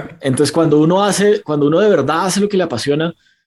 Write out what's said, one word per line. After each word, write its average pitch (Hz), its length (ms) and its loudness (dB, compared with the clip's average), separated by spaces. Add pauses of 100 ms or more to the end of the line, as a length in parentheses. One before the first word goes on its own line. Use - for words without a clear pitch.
(200)
Entonces, 139 320 0
cuando 151 280 0
uno 175 220 2
hace, 202 400 0
cuando 147 240 -2
uno 160 140 2
de 214 100 4
verdad 160 360 0
hace 185 140 -2
lo 202 80 0
que 202 80 -4
le 185 60 2
apasiona, 143 500 -4 (340)